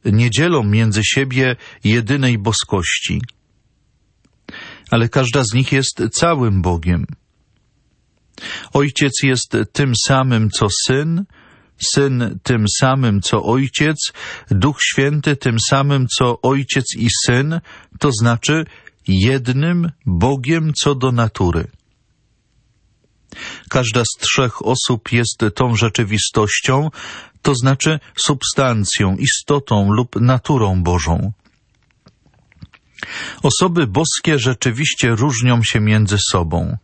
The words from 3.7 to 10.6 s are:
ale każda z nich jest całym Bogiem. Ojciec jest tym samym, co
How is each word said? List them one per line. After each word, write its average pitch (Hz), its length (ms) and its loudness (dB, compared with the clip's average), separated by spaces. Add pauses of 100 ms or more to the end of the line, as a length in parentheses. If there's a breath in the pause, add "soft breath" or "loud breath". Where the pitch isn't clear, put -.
ale 117 180 2
każda 131 360 0
z 107 100 -4
nich 131 180 2
jest 131 300 -2 (100)
całym 123 500 2
Bogiem. 87 440 0 (1700 loud breath)
Ojciec 139 400 0 (100)
jest 131 340 0 (160)
tym 135 200 0 (140)
samym, 123 440 2
co - 160 0 (200)